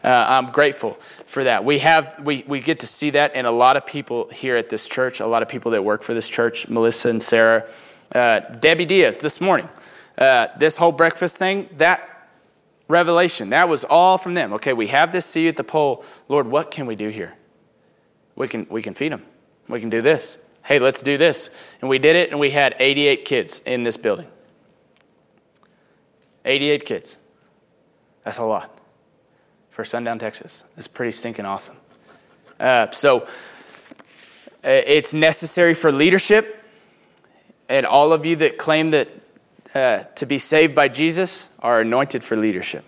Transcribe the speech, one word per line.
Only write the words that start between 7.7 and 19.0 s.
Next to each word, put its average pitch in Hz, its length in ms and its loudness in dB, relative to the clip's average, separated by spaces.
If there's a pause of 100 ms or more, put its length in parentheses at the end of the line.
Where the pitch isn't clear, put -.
Uh, 120 280 2
Debbie 160 460 0
Diaz 160 340 2
this 147 200 -6
morning, 180 280 0 (500)
uh, 131 300 4 (100)
this 151 180 2
whole 170 160 4
breakfast 165 460 0
thing, 190 380 -4
that - 520 0 (600)
revelation, 170 600 2
that 170 180 4
was 147 160 -2
all 180 340 4
from 175 160 -6
them. 123 200 -4
Okay, 131 180 -2
we 113 160 -2
have 160 240 2
this 180 140 -4
seat 165 220 -2
at 160 80 -4
the 170 80 -6
pole. 143 400 -2 (240)
Lord, 135 200 0
what 151 220 -2
can 143 160 -10
we 113 100 -8
do 107 120 -6
here? 107 260 -12 (1000)
We 135 120 -4
can, 110 220 -8
we 110 100 -6
can 101 140 -12
feed 151 180 -6